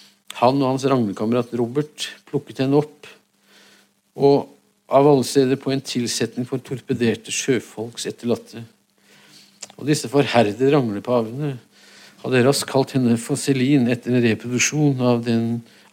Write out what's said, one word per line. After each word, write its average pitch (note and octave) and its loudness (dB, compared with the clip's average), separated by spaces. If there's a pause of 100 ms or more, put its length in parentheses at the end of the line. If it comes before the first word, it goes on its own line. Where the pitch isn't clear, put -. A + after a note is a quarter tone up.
(400)
han C3+ 4
og C3 2
hans C3+ -2
ranglekamerat A#2 0
Robert B2+ -4 (220)
plukket C3+ -6
henne C#3 2
opp, - -8 (1040)
og C#3 2 (340)
av C#3 6
alle C3 4
steder C3+ 2
på C3+ -4
en C3+ -4
tilsetning A#2 -4
for B2+ -8
torpederte A#2 -4
sjøfolks - -4
etterlatte. A2+ -6 (1120)
Og B2+ -12
disse D3 -2
forherdede A#2+ 2
ranglepavene A#2+ -2 (720)
hadde B2+ 2
raskt C#3+ 2
kalt C3 -2
henne A#2+ 2
for C#3 -4
Celine C3 2
etter B2 -4
en A#2+ 2
reproduksjon B2 0
av A#2+ 4
den, A#2 0 (340)